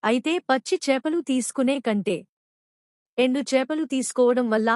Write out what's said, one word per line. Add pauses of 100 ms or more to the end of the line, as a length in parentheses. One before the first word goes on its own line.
అయితే
పచ్చి
చేపలు
తీసుకునే
కంటే (1000)
ఎండు
చేపలు
తీసుకోవడం
వల్ల